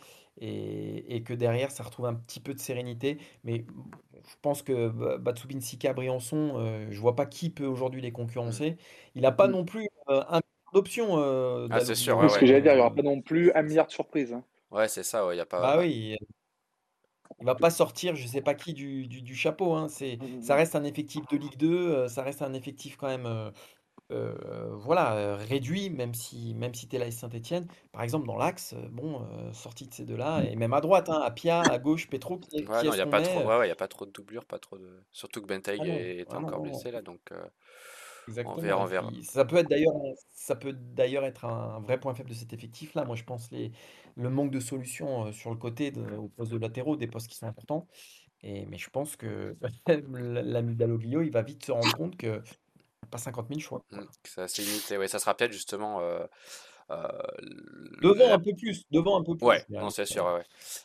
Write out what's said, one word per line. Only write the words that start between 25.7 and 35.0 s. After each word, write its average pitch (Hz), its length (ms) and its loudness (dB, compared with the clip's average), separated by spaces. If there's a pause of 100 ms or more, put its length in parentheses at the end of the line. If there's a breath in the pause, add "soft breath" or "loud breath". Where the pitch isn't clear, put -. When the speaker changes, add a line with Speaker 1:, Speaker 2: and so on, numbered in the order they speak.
Speaker 1:
même 123 240 -4
si, 117 400 -8
même 120 200 -6
si - 140 -14
t'es 127 100 -4
l'A 120 80 -2
S 117 120 -8
Saint-Étienne. 123 480 -6 (260 soft breath)
Par 107 100 -6
exemple, 127 240 -2
dans 107 100 -6
l'axe, 160 360 -4
euh, 120 180 -10
bon, 127 320 -8
euh, 110 300 -12
sorti 117 340 -16
de - 60 -18
ces 123 120 -12
deux-là, 123 400 -2
et 110 120 -4
même 117 160 2
à 147 80 4
droite, 175 280 4
hein, 156 140 2
Apia, 165 420 2
à 127 140 4
gauche, 151 300 0
Petro, 175 300 -6
qui, 151 280 -8
Speaker 2:
Ouais, - 140 2
Speaker 1:
qui 156 40 0
Speaker 2:
non, 151 80 4
Speaker 1:
est-ce 95 40 0
Speaker 2:
y 95 40 2
a 92 40 2
Speaker 1:
qu'on - 80 2
Speaker 2:
pas 104 80 6
Speaker 1:
met, - 0 -
Speaker 2:
trop, 175 240 0
Speaker 1:
euh ? - 20 2
Speaker 2:
ouais, 113 100 4
ouais, 113 100 4
y 85 40 0
a 82 40 -4
pas 95 120 -4
trop - 180 -12
de 98 60 -16
doublure, 101 340 -14
pas - 140 -12
trop - 180 -18
de... 92 340 -20